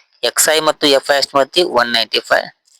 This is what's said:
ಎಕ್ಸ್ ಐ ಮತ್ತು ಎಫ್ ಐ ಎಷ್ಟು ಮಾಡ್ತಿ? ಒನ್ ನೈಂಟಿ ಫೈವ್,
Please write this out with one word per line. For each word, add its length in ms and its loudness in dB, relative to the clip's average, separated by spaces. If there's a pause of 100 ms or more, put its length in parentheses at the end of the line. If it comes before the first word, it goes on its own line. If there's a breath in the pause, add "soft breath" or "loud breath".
(240 loud breath)
ಎಕ್ಸ್ 260 -2
ಐ 100 2
ಮತ್ತು 280 0
ಎಫ್ 240 2
ಐ 60 2
ಎಷ್ಟು 200 -2
ಮಾಡ್ತಿ? 260 0
ಒನ್ 300 -2
ನೈಂಟಿ 260 -2
ಫೈವ್, 280 -2 (320)